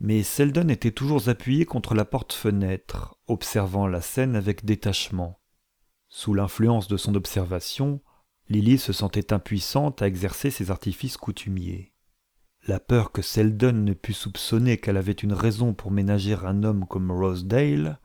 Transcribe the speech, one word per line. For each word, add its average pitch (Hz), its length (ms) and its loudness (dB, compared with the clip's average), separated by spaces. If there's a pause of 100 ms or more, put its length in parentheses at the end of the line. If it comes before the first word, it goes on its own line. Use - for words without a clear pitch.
mais 107 220 2
Selden 147 480 2
était 117 220 0
toujours 135 360 0
appuyé 131 360 2
contre 120 300 -4
la 107 100 4
porte-fenêtre, - 1200 -4
observant 98 600 0
la 87 120 0
scène 127 360 0
avec 101 280 -2
détachement. 95 760 -2 (680)
Sous - 260 -2
l'influence 101 540 2
de 101 80 0
son 101 180 0
observation, 98 840 -2 (480)
Lily 107 300 6
se - 140 -4
sentait 101 400 -2
impuissante 110 680 -2
à 101 40 2
exercer 95 440 -2
ses 98 200 -4
artifices 98 460 -6
coutumiers. 92 760 -8 (760)
La 95 140 0
peur 117 320 2
que 98 100 -4
Selden 110 640 2
ne 101 100 2
pût - 180 -6
soupçonner 113 640 0
qu'elle 98 180 0
avait 98 160 0
une 104 200 -2
raison 110 420 2
pour 101 160 -8
ménager 101 440 2
un 95 300 0
homme 104 220 0
comme 92 240 -2
Rosedale 107 960 0